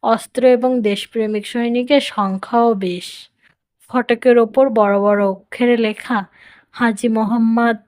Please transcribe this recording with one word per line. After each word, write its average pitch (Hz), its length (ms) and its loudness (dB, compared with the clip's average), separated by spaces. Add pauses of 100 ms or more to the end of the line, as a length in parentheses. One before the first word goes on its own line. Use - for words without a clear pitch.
অস্ত্র 233 420 -2
এবং 254 360 2
দেশপ্রেমিক 214 640 -4
সৈনিকের 247 540 0
সংখ্যাও 226 720 0
বেশ। 185 560 -8 (580)
ফটকের 240 500 2
ওপর 233 320 2
বড় 208 300 2
বড় 202 260 2
অক্ষরে 233 520 -2
লেখা, 214 480 -4 (460)
"হাজী 233 360 -2
মোহাম্মদ 226 680 0 (100)